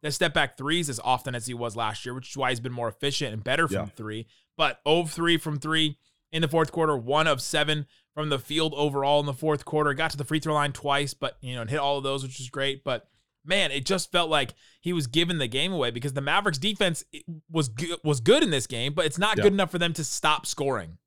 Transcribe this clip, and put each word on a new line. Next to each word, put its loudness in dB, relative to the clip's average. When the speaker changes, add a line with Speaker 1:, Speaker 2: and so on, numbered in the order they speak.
Speaker 1:
the -2
step-back 0
threes 0
as -6
often 0
as -6
he -6
was -6
last -4
year, -8
which -12
is -10
why 2
he's 0
been -6
more -4
efficient -4
and -8
better 2
from -2
Speaker 2:
Yeah. -2
Speaker 1:
three. -10
But 0
oh 6
of -4
three 2
from -4
three 0
in -2
the 2
fourth 2
quarter, 2
one 2
of 2
seven 0
from -4
the 2
field -2
overall 2
in 0
the -2
fourth 0
quarter. 0
Got 0
to -8
the -4
free 0
throw -2
line 2
twice, 0
but, -6
you -10
know, -6
and -6
hit -2
all 0
of -6
those, -2
which -12
is -12
great. -4
But, -4
man, 0
it -4
just -2
felt 2
like 2
he -4
was 0
giving 2
the 0
game -2
away 0
because -6
the -4
Mavericks 2
defense, 0
it -16
was 0
go-, -6
was 2
good 8
in 2
this 0
game, -4
but 0
it's -2
not 2
Speaker 2:
Yeah. 2
Speaker 1:
good 8
enough 0
for -4
them 0
to -6
stop 2
scoring. -4